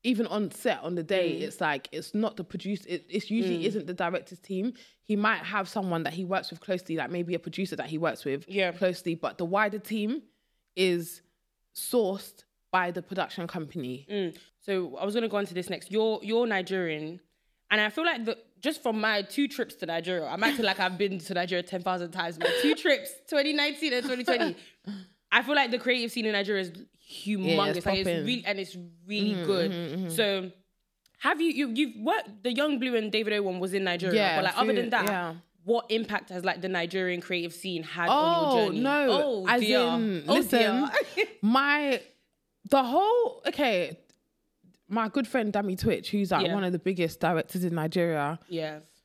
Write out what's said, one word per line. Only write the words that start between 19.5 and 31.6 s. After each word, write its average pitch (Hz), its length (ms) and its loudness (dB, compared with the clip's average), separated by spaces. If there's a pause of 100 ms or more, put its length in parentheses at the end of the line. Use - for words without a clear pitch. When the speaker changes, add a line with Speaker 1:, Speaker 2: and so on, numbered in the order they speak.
Speaker 2:
to - 100 -8
Nigeria, 165 420 -2
I'm 170 160 -2
acting 233 220 2
like 190 140 2
I've 185 180 0
been 196 220 0
to 165 140 -10
Nigeria 175 300 0
ten 180 180 -6
thousand 175 300 -4
times. 175 260 -4
My 494 140 2 (100)
two 302 140 4
trips, 277 340 2 (180)
twenty 294 260 2
nineteen 294 400 0
and 247 120 -2
twenty 254 180 -4
twenty, 233 320 0 (300)
Speaker 1:
<laughs> - 460 -10
Speaker 2:
I 226 100 6
feel 254 140 0
like 262 160 4
the 240 80 -2
creative 247 320 0
scene 233 140 -2
in 214 80 2
Nigeria 202 300 0
is 175 80 -6
humongous. 185 840 -2
Speaker 1:
Yeah, 151 120 4
it's 175 180 -2
Speaker 2:
Like, 196 140 2
it's 190 100 0
Speaker 1:
popping. 165 160 0
Speaker 2:
really, 233 200 0
and 196 140 -2
it's 180 180 -8 (300)
really 208 260 0
Speaker 1:
Mm-hmm, 175 120 -2
Speaker 2:
good. 190 260 2
Speaker 1:
mm-hmm, 170 240 -4
mm-hmm. 185 140 -4
Speaker 2:
So 190 420 0 (680)
have 302 220 2
you, 339 100 4
you, 277 220 0